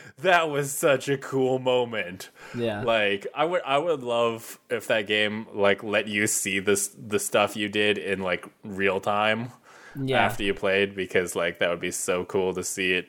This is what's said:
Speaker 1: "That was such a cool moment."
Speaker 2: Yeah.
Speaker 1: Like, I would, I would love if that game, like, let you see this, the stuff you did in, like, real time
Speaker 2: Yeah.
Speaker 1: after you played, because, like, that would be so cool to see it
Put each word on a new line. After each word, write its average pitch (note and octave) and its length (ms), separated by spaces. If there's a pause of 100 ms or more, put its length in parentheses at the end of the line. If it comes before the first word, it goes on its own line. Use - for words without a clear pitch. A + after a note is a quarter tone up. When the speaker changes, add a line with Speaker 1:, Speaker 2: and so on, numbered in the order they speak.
(180)
Speaker 1:
"That E3+ 320
was C#3+ 240
such C#3 340
a C#3 120
cool C3 400
moment." A#2 720 (240)
Speaker 2:
Yeah. A2+ 260
Speaker 1:
Like, G#2 540
I D3+ 100
would, F3 180
I C#3 140
would D#3 240
love A#2 560 (140)
if A2+ 160
that A2 180
game, G#2+ 480
like, G2+ 300
let G#2+ 240
you G#2 180
see G2 320
this, G2 300 (100)
the G#2 220
stuff G#2+ 360
you G#2 140
did G#2 300
in, F#2+ 240
like, F2+ 240 (160)
real G2 360
time A2 520 (440)
Speaker 2:
Yeah. C3 300
Speaker 1:
after G#2+ 180
you G2 120
played, G2 400
because, F#2 400
like, F2 240
that F2+ 100
would F2 100
be F2+ 120
so F2+ 340
cool F#2 300
to F2+ 80
see F#2 300
it F2+ 160